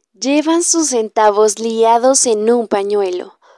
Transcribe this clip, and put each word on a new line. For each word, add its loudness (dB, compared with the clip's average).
llevan 0
sus -2
centavos 0
liados 2
en 0
un 0
pañuelo. -4